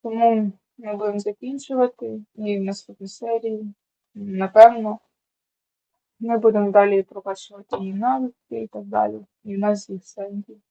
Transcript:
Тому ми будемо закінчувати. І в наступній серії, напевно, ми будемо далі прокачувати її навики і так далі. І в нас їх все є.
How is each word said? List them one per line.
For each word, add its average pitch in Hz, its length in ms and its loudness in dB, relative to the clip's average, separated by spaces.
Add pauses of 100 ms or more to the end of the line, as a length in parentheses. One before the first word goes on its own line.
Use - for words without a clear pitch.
Тому 226 500 2 (260)
ми 214 180 -8
будемо 208 220 -4
закінчувати. 247 1000 -4 (140)
І 208 240 -4
в 196 40 -4
наступній 196 460 -10
серії, 220 680 -6 (400)
напевно, 214 840 4 (1200)
ми 226 180 0
будемо 214 320 4
далі 202 320 6
прокачувати 202 760 -12
її 190 180 -8
навики 247 680 -4
і 220 40 -10
так 208 180 -14
далі. 208 360 -2 (240)
І 202 120 -8
в - 20 -4
нас 208 320 -2
їх 190 120 -10
все 202 280 -14 (180)
є. 214 80 -20 (140)